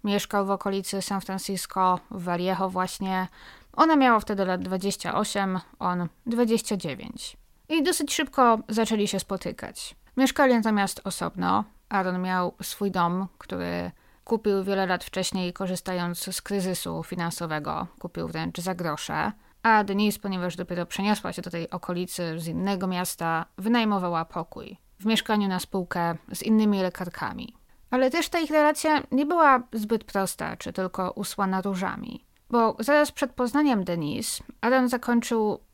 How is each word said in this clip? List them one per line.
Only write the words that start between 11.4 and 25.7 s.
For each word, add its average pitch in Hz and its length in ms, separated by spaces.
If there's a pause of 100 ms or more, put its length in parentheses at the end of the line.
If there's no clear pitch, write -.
Aaron 185 320
miał 185 400
swój 202 300
dom, 180 360 (100)
który 175 540 (320)
kupił 208 400
wiele 196 220
lat 180 180
wcześniej, 185 500
korzystając 180 840
z - 60
kryzysu 180 640
finansowego. 165 840 (120)
Kupił 170 280
wręcz 165 320
za 180 160
grosze. 156 560 (320)
A 220 200
Denise, 208 360
ponieważ 180 360
dopiero 175 300
przeniosła 196 480
się 185 80
do - 80
tej 170 200
okolicy 175 680
z 165 80
innego 185 400
miasta, 170 580 (120)
wynajmowała 190 680
pokój - 520 (220)
w 190 60
mieszkaniu 214 420
na 185 120
spółkę 175 560 (180)